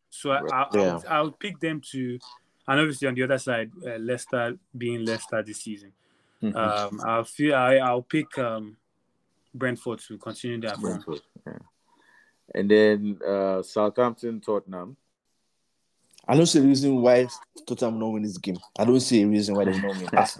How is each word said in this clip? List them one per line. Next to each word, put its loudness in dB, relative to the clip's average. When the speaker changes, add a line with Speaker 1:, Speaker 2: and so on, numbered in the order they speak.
Speaker 1:
So -6
I, 2
Speaker 2:
Right. -4
Speaker 1:
I, 2
I 0
Speaker 3:
Yeah. 2
Speaker 1:
would, -8
I 0
would -4
pick -10
them -4
to, -8
and 4
obviously -2
on -2
the -2
other 0
side, -4
uh, -10
Leicester -4
being -6
Leicester -4
this -12
season. -14
Speaker 2:
Mm-hmm. -4
Speaker 1:
Um, -2
I'll -2
feel, 0
I, 4
I'll 0
pick, -6
um, -6
Brentford -6
to -16
continue -10
their -6
form. -6
Speaker 2:
Brentford, -10
yeah. -14
And 0
then, 6
uh, 0
Southampton, -2
Tottenham. -6
Speaker 3:
I 4
don't 8
see 6
a 6
reason 4
why 6
Tottenham -2
not -2
win -4
this -6
game. -6
I 2
don't 6
see 4
a 4
reason 2
why 2
they 2
not -4
win. -8
Speaker 1:
Ah, 4